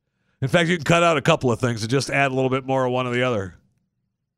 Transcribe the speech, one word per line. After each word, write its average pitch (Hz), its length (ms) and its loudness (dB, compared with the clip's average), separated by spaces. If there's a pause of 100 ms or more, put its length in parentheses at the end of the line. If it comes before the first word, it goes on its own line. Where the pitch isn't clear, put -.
(420)
In 135 60 -4
fact, 170 220 2
you 180 80 2
can 156 60 -8
cut 170 200 2
out 170 140 4
a 135 40 -2
couple 143 300 2
of 110 80 0
things 120 220 -2
and 110 80 -6
just 131 200 -2
add 139 220 0
a - 40 -8
little 131 140 0
bit 131 160 -2
more 131 200 0
of 127 60 -2
one 127 160 -2
or 123 60 -4
the 123 100 0
other. 101 320 -2 (840)